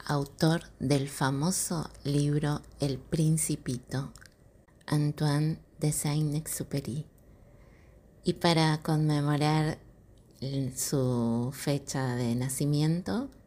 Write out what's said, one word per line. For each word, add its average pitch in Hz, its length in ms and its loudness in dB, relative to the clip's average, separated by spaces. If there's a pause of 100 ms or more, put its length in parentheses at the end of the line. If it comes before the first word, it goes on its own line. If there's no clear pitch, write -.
autor 156 560 0 (160)
del 139 280 2
famoso 143 800 -2 (160)
libro 147 600 0 (160)
El 135 180 -2
Principito, 151 1120 -2 (800)
Antoine 147 720 2 (220)
de 151 100 2
Saint-Exupéry. 151 1120 -2 (1160)
Y 175 120 0
para 160 460 4
conmemorar 151 1000 2 (600)
el, 135 380 -4
su 120 760 0
fecha 139 600 -2
de 120 200 0
nacimiento, 151 920 0 (180)